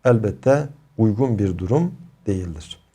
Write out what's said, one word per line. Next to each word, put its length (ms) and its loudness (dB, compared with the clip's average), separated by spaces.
elbette 600 2
uygun 420 0
bir 180 0
durum 340 0
değildir. 520 -8